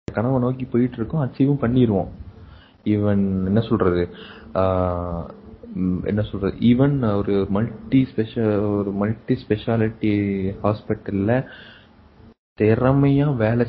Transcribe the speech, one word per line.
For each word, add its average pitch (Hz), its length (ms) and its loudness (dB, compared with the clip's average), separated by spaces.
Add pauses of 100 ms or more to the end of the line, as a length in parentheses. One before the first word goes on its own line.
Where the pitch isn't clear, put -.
(140)
கனவை 127 260 0
நோக்கி 127 260 -2
போயிட்டு 123 300 0
இருக்கோம், 120 260 -4
அச்சீவும் 139 400 0
பண்ணிடுவோம். 120 460 2 (760)
Even 104 340 2 (280)
என்ன 98 160 2
சொல்றது, 90 480 0 (460)
ஆ, 90 760 0 (440)
ம், 90 280 -2
என்ன 104 180 -2
சொல்றது, 98 380 -4
even 120 560 4
ஒரு 98 340 0
மல்டி 127 640 0
ஸ்பெஷ-, 107 640 0
ஒரு 101 140 -2
மல்டி 107 460 -2 (100)
ஸ்பெஷாலிட்டி 110 680 0 (500)
ஹாஸ்பிட்டல்ல 104 840 0 (1120)
திறமையா 139 760 4
வேலை 117 340 2